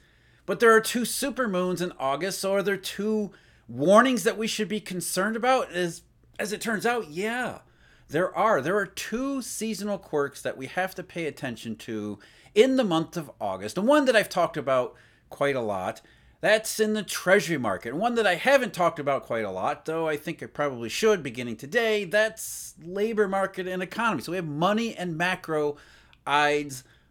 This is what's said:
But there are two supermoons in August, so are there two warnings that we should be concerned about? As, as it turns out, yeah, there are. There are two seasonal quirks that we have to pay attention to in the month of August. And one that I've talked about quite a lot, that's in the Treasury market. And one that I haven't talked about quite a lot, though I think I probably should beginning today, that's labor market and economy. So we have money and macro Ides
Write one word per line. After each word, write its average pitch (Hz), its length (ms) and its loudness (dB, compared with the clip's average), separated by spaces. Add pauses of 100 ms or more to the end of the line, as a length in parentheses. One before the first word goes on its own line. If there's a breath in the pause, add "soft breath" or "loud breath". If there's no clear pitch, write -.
(460 soft breath)
But 185 120 -4
there 226 160 8
are 220 60 8
two 233 220 -2
supermoons 190 800 -2
in 180 180 -4
August, 139 420 -2
so 196 140 0
are 202 80 2
there 196 140 0
two 208 540 -2 (380 soft breath)
warnings 190 560 6
that 196 140 2
we 220 100 -2
should 214 200 -2
be 208 120 -2
concerned 185 560 -4
about? 247 360 2
As, 170 300 -4 (380)
as 208 120 -4
it 202 80 -8
turns 202 240 -2
out, 226 260 0
yeah, 214 500 -6 (480 soft breath)
there 170 260 0
are. 190 280 4
There 175 140 0
are 196 100 0
two 262 560 -6
seasonal 208 560 -4
quirks 143 420 -4
that 123 160 -4
we 131 100 -10
have 185 280 -4
to 180 80 -10
pay 170 240 -8
attention 120 500 -6
to 104 420 -8 (360 loud breath)
in 262 220 6
the 254 80 2
month 165 340 0
of 143 200 -10
August. 98 380 -6
And 202 100 0
one 285 200 6
that 226 100 6
I've 202 140 4
talked 170 260 0
about 131 380 0 (340 soft breath)
quite 143 260 0
a 127 60 0
lot, 101 400 -4 (400 soft breath)
that's 214 400 2
in 214 140 2
the 214 80 -2
Treasury 170 560 2
market. 113 320 -2
And 151 100 -6
one 240 140 0
that 226 120 2
I 180 100 4
haven't 254 360 4
talked 165 260 0
about 135 260 -2
quite 113 200 -2
a 98 60 -4
lot, 110 340 -4
though 160 240 -2
I 151 80 0
think 151 260 -8
I 127 40 -12
probably 123 420 -4
should 208 340 2
beginning 120 340 -6
today, 208 500 0
that's - 760 -2
labor 202 460 0
market 190 400 -2
and 185 140 -4
economy. 196 400 -2
So 160 100 -8
we 180 40 -4
have 180 100 -4
money 202 500 0
and 170 220 -6
macro 160 580 -2 (500 loud breath)
Ides 147 580 2 (260 soft breath)